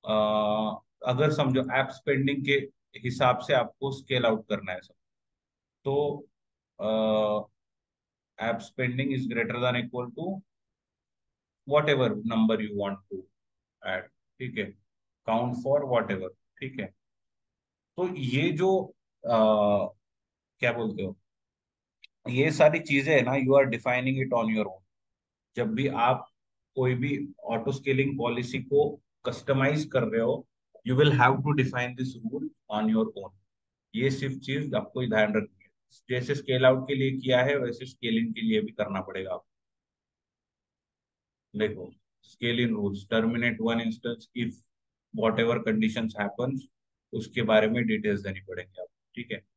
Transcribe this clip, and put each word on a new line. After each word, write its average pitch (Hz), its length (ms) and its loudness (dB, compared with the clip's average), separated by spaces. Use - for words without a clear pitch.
अ, 107 100 -2
अगर 139 260 2
समझो 131 400 0
ऐप 135 160 0
स्पेंडिंग 139 580 -2
के 139 60 2
हिसाब 123 400 2
से - 140 -2
आपको 135 400 0
स्केल 127 340 -2
आउट 110 220 0
करना 98 240 -6
है 92 80 -10
सब, - 140 -20
तो, 143 420 -2
अ, 104 60 -4
app 113 140 -2
spending 127 500 -4
is 131 240 -2
greater 117 280 -2
than 123 160 2
equal 123 340 -4
to 185 300 -6
whatever 143 400 4
number 110 500 2
you 104 200 -6
want 98 160 -4
to - 220 -14
add, 92 200 -6
ठीक 120 200 -8
है? 98 160 -6
Count 123 260 0
for 139 260 2
whatever, 104 360 -2
ठीक 131 520 -14
है? 95 160 -10
तो 175 200 -2
ये 139 360 0
जो, 185 420 0
अ, 117 140 2
क्या 120 140 0
बोलते 110 300 -4
हो, 95 160 -6
ये 135 220 4
सारी 156 300 6
चीजें 143 340 2
है 131 80 6
ना, 120 80 0
you 131 180 0
are 139 160 6
defining 127 500 -2
it 127 140 0
on 113 60 0
your 110 200 0
own। 92 220 -10
जब 110 180 -2
भी 135 140 0
आप 127 380 0
कोई 127 200 2
भी 143 400 -4
ऑटो 117 280 -2
स्केलिंग 135 460 0
पॉलिसी 120 400 -4
को - 420 0
कस्टमाइज 139 680 0
कर 127 100 2
रहे 110 180 0
हो, 127 280 0
you 127 120 2
will 147 160 6
have 127 200 6
to 139 160 0
define 127 420 0
this 131 140 -4
rule 135 220 -6
on 110 220 0
your 110 120 4
own। 95 280 -14
ये 127 160 0
सिर्फ 135 280 -6
चीज 139 360 -6
आपको 107 260 -4
ही 123 80 -2
ध्यान 107 280 2
रखनी - 280 -4
है, - 60 -20
जैसे 127 240 -2
स्केल 131 320 2
आउट 131 220 4
के 143 60 0
लिए 135 160 0
किया 127 320 2
है, 143 160 0
वैसे 123 280 -6
स्केल 113 320 -4
इन 113 140 -2
के 113 80 -8
लिए 110 200 2
भी 104 120 -6
करना 98 280 -4
पड़ेगा 95 340 -8
आपको। - 140 -14
देखो, 98 340 -2
स्केल 117 380 -4
इन 120 80 2
रूल्स, 101 440 -2
terminate 117 480 0
one 117 200 0
instance 117 680 -6
if - 60 -6
whatever 117 360 2
conditions 110 420 0
happens, 127 380 -2
उसके 117 300 -4
बारे 110 260 6
में 117 180 0
डिटेल्स 104 340 0
देनी 95 200 -8
पड़ेंगे 90 420 -14
आपको, - 320 -20
ठीक 117 180 -10
है? 95 60 -8